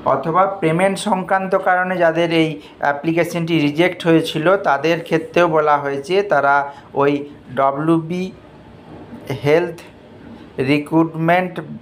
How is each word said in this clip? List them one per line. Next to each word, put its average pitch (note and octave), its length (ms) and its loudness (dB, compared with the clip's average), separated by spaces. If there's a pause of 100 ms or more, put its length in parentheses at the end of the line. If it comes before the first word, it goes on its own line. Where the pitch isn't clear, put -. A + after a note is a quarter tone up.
অথবা F3 560 0
payment F3+ 380 0
সংক্রান্ত F#3+ 560 -2
কারণে F#3 420 0
যাদের E3+ 360 2
এই D#3 280 0 (180)
অ্যাপ্লিকেশনটি E3 800 -2
reject D3+ 480 0
হয়েছিল, D#3+ 500 2
তাদের D#3+ 480 0
ক্ষেত্রেও D#3+ 440 0
বলা D3+ 280 2
হয়েছে C#3 460 -2
তারা C#3+ 500 2 (220)
ওই C#3+ 320 2 (280)
ডব্লিউবি D#3+ 760 0 (1120)
Health E3 340 2 (840)
Recruitment E3 1000 0 (220)